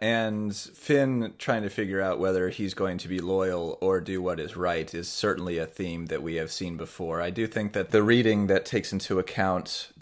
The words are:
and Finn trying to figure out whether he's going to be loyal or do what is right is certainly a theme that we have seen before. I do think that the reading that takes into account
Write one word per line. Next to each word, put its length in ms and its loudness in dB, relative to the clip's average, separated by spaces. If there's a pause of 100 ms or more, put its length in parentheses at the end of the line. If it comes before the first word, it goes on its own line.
and 540 0
Finn 840 0
trying 240 0
to 80 -2
figure 300 -2
out 180 0
whether 300 2
he's 260 -4
going 240 -2
to 100 -10
be 120 -2
loyal 600 0
or 200 4
do 200 -4
what 200 -2
is 160 -8
right 360 0
is 160 -6
certainly 500 0
a 80 -2
theme 400 -6
that 160 -4
we 120 -4
have 160 -2
seen 260 -6
before. 440 -6
I 100 -2
do 160 0
think 260 -4
that 200 -2
the 100 8
reading 460 6
that 180 4
takes 260 -2
into 280 0
account 680 0 (120)